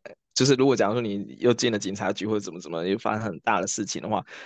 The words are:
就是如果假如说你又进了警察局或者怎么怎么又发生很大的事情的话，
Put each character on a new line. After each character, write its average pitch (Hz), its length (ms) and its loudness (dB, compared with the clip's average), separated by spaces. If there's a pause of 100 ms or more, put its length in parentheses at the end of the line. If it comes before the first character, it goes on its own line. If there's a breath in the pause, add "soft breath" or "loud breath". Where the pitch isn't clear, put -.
(340)
就 127 120 4
是 139 80 6
如 127 100 4
果 135 100 6
假 104 120 4
如 107 80 0
说 123 80 0
你 101 360 -6
又 120 140 6
进 117 180 2
了 104 80 0
警 98 160 -4
察 98 160 -2
局 98 160 -4
或 110 60 -2
者 104 80 0
怎 92 120 -10
么 85 60 -10
怎 80 120 -12
么 85 160 -4
又 98 100 2
发 110 160 -2
生 107 80 -2
很 98 200 -6
大 104 200 2
的 95 60 -2
事 104 180 -4
情 - 160 -8
的 98 80 -8
话， 107 160 0 (200 loud breath)